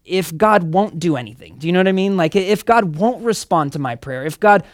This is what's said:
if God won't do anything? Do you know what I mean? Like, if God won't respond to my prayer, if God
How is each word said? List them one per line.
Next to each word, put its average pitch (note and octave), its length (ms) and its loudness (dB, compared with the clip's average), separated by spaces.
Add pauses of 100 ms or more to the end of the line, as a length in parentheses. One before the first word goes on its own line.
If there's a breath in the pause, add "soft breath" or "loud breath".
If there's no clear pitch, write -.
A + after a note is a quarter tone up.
if F3 320 -4
God G3 360 2
won't F#3+ 260 0
do D#3 160 0
anything? G#2+ 420 -12
Do C#3 80 -12
you E3+ 80 0
know F3+ 60 2
what F#3+ 80 2
I F#3+ 60 2
mean? F#3+ 240 0
Like, D#3+ 180 0
if F#3+ 300 0
God G#3+ 320 2
won't A3+ 260 -2
respond E3+ 500 -2
to D3+ 60 -8
my B2+ 160 -6
prayer, C3 300 -10
if D#3 140 -8
God G#3 240 4 (100)